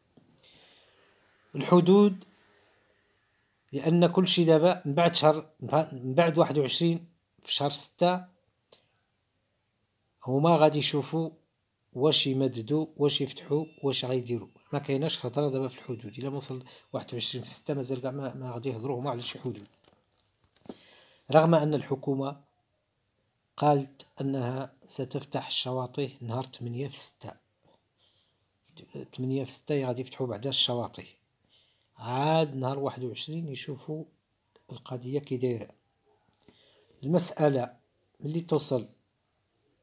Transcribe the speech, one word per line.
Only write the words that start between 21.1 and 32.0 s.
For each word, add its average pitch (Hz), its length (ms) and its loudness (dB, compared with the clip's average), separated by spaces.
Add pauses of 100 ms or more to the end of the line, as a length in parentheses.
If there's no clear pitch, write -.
رغم 165 240 6
ان 151 180 2
الحكومه 139 680 -4 (1160)
قالت 143 480 2 (160)
انها 131 520 -4 (120)
ستفتح 135 640 -8
الشواطئ 127 640 -6 (100)
نهار 123 240 -6
ثمانية 120 420 -10
في 139 100 -10
ستة. - 340 -6 (1800)
ثمانية 131 300 -4
في 123 80 -10
ستة 139 360 -2
غادي 123 140 -4
يفتحوا 127 260 -6
بعدا 117 220 -6
الشواطئ. 123 560 -2 (920)
عاد 139 580 0